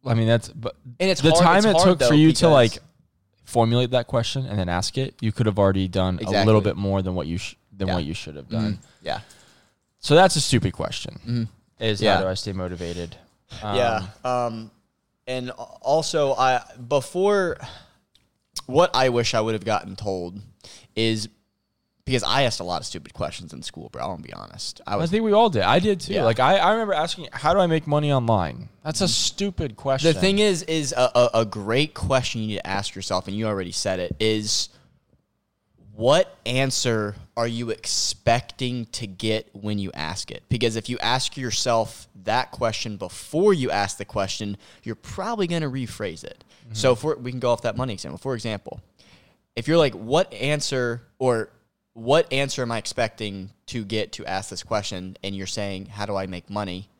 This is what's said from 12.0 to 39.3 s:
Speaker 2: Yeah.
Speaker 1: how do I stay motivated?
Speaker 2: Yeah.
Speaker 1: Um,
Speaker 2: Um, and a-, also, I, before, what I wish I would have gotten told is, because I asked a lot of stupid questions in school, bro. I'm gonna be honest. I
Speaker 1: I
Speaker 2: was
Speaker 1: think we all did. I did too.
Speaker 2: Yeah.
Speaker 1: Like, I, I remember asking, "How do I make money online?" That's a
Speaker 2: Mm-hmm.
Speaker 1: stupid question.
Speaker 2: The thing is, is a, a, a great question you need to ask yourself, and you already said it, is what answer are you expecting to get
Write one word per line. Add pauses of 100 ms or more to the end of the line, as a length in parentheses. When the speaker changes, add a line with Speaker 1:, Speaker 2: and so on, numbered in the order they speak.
Speaker 2:
Yeah.
Speaker 1:
how
do
I
stay
motivated? (460)
Speaker 2:
Yeah. (160)
Speaker 1:
Um,
Speaker 2:
Um, (560)
and
a-,
also,
I, (260)
before, (1120)
what
I
wish
I
would
have
gotten
told (560)
is, (760)
because
I
asked
a
lot
of
stupid
questions
in
school,
bro.
I'm
gonna
be
honest.
I
Speaker 1:
I
Speaker 2:
was
Speaker 1:
think
we
all
did.
I
did
too.
Speaker 2:
Yeah.
Speaker 1:
Like,
I,
I
remember
asking,
"How
do
I
make
money
online?" (140)
That's
a
Speaker 2:
Mm-hmm.
Speaker 1:
stupid
question.
Speaker 2:
The
thing
is,
is
a,
a, (120)
a
great
question
you
need
to
ask
yourself,
and
you
already
said
it,
is (1300)
what
answer (200)
are
you
expecting
to
get